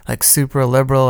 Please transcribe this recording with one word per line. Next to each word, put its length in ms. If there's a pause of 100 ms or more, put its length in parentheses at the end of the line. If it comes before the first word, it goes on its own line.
like, 160
super 420
liberal 440